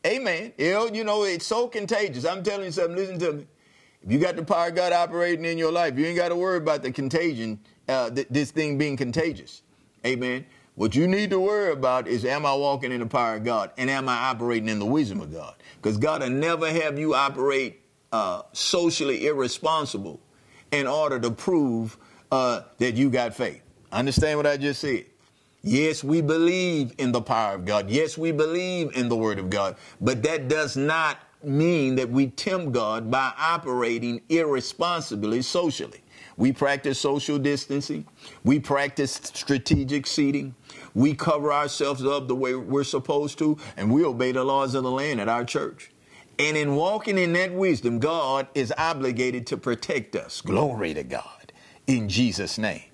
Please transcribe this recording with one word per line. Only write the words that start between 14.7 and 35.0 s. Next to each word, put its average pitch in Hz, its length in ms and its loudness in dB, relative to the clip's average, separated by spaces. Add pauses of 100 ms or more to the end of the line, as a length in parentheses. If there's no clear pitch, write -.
the 101 80 -2
wisdom 120 340 0
of 78 120 -12
God? 80 220 -12 (280)
'Cause 104 160 0
God 156 240 0
will 123 80 -2
never 160 400 0
have 156 280 0
you 156 160 0
operate, 135 680 0 (320)
uh, 98 300 0 (100)
socially 160 720 0
irresponsible 135 960 -2 (520)
in 139 140 0
order 143 340 0
to 117 100 0
prove, 117 680 0 (340)
uh, 127 300 0 (160)
that 120 160 0
you 135 160 4
got 120 240 0
faith. 104 260 -4 (320)
Understand 139 460 2
what 147 80 2
I 143 100 4
just 139 240 -2
said? 135 240 -2 (580)
Yes, 143 400 2
we 156 200 2
believe 165 720 2
in 127 160 0
the 120 80 2
power 110 340 0
of 92 120 -8
God. 104 240 0
Yes, 151 260 0
we 160 160 0
believe 165 640 0
in 120 140 0
the 117 60 2
word 107 220 0
of 92 120 -4
God. 98 260 0 (240)
But 120 220 0
that 151 260 0
does 151 280 0
not 151 420 0 (240)
mean 143 540 2
that 123 140 0
we 135 180 4
tempt 175 440 -2
God 113 380 0
by 131 260 2
operating 123 920 0
irresponsibly 143 1120 0